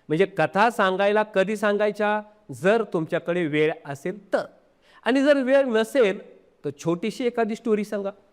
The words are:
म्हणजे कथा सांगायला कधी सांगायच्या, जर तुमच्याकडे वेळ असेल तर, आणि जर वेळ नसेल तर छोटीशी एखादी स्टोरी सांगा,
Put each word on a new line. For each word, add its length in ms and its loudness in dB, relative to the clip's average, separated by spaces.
म्हणजे 200 2
कथा 420 0
सांगायला 540 0
कधी 320 -2
सांगायच्या, 640 -2
जर 300 0
तुमच्याकडे 540 -4
वेळ 260 2
असेल 480 -10
तर, 120 -2
आणि 160 2
जर 200 4
वेळ 260 4
नसेल 520 2
तर 140 -6
छोटीशी 480 -4
एखादी 300 -2
स्टोरी 280 0
सांगा, 260 -6